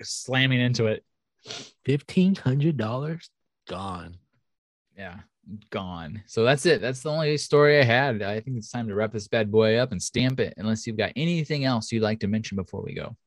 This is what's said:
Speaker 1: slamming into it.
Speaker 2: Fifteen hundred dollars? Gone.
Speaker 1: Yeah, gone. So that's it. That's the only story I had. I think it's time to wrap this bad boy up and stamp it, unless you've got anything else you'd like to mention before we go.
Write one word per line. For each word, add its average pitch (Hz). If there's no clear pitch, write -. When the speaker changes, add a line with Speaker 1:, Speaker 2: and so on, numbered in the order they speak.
Speaker 1:
slamming 131
into 123
it. -
Speaker 2:
Fifteen 180
hundred 143
dollars? 135
Gone. 90
Speaker 1:
Yeah, 95
gone. 90
So -
that's 139
it. 139
That's 127
the 156
only 151
story 147
I 135
had. 120
I 104
think 127
it's 107
time 120
to 98
wrap 107
this 110
bad 110
boy 110
up 127
and 90
stamp 131
it, 104
unless 110
you've 107
got 101
anything 156
else 120
you'd 113
like 110
to 101
mention 107
before 95
we -
go. -